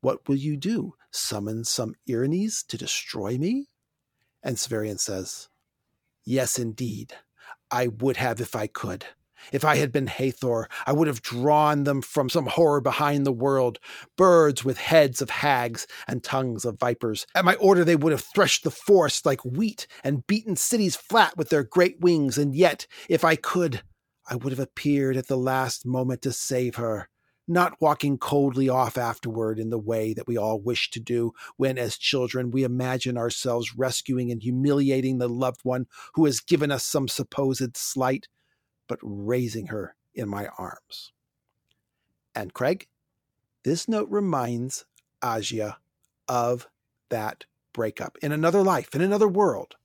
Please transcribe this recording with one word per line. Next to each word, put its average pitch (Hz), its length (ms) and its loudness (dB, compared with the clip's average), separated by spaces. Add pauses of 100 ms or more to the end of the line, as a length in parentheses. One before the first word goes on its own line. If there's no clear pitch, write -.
"What - 280 -2
will 139 80 2
you 147 200 -2
do? 180 380 -4 (160)
Summon 110 540 -6
some 113 300 -4 (120)
Erinyes 151 600 -2
to - 100 -10
destroy 110 600 -6
me?" 240 300 -2 (720)
And 131 140 -4
Severian 107 440 -4
says, - 480 -8 (760)
"Yes, 127 340 -2
indeed. 113 560 -6 (560)
I 123 180 0
would 120 300 -2
have 120 220 -2
if 113 140 -6
I 110 120 -2
could. - 400 -8 (460)
If 143 120 -2
I 151 120 4
had 135 160 0
been 135 160 0
Hathor, 120 600 -2 (160)
I 131 80 0
would 156 140 4
have 127 160 -4
drawn 147 640 2
them 139 180 0
from 135 260 -2
some 143 180 0
horror 147 340 4
behind 143 440 0
the 139 80 2
world, 127 460 0 (380)
birds 165 480 6
with 131 140 0
heads 147 440 4
of 123 80 -6
hags 123 560 0 (220)
and 127 160 -6
tongues 131 400 -2
of 113 140 -4
vipers. 120 460 -2 (100)
At 185 100 2
my 180 100 6
order, 190 300 6
they 165 120 6
would 151 160 4
have 135 120 0
threshed - 400 2
the 151 60 0
forest 175 540 4
like 139 200 0
wheat 170 420 -4 (160)
and 135 240 -2
beaten 214 300 0
cities 214 400 0
flat - 400 2
with 160 140 -4
their 147 120 2
great 180 380 2
wings. 156 360 4
And 143 180 0
yet, 165 340 2 (200)
if 165 160 2
I 160 120 6
could, 160 460 -2 (460)
I 127 80 -8
would 127 160 -6
have 131 80 -6
appeared 135 560 0
at 131 100 -4
the 135 120 0
last 131 480 -2
moment 127 360 -2
to 131 100 -2
save 127 440 -2
her, 110 320 -4 (380)
not 175 340 0
walking 147 380 2
coldly 135 500 2
off 127 300 0
afterward 113 600 -4
in 113 120 -4
the 113 80 -2
way 110 340 -2
that 110 140 -8
we 120 100 -2
all 110 240 0
wish 117 300 -2
to 117 100 -10
do 117 320 -2 (240)
when, 135 220 0
as 117 180 -4
children, 127 540 -2
we 135 120 0
imagine 127 540 -2
ourselves 120 580 -2
rescuing 123 560 -2
and 113 120 -6
humiliating 131 760 2
the 123 140 0
loved 123 320 -2
one 127 240 -2 (280)
who 160 120 6
has 139 140 2
given 151 300 2
us 135 140 -2
some 139 240 -2
supposed 131 640 -2
slight, - 540 -2 (580)
but - 160 -6
raising 104 680 -4
her 101 280 -8 (180)
in 107 140 -6
my 101 200 -6 (100)
arms." - 540 -14 (1200)
And 120 180 -8
Craig, 160 340 -2 (800)
this 160 240 0
note 208 220 -2
reminds 131 760 -2 (400)
Asia 110 540 -4 (500)
of 123 400 0 (400)
that 110 380 -6 (260)
breakup - 480 -6
in 143 100 -2
another 165 320 4
life, 185 320 2
in 139 60 0
another 202 280 4
world. 180 560 0